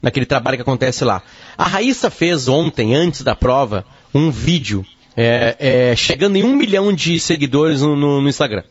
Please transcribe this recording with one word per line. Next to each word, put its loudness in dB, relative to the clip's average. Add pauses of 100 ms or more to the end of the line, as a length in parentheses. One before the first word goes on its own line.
Naquele -2
trabalho -2
que -10
acontece -2
lá. -2 (340)
A 0
Raíssa -2
fez -2
ontem, 0
antes 0
da 0
prova, 0 (280)
um 2
vídeo, -2 (320)
é, 2
é, 2
chegando 0
em 2
um 2
milhão 2
de -2
seguidores 0
no, 2
no, 2
no 2
Instagram. -2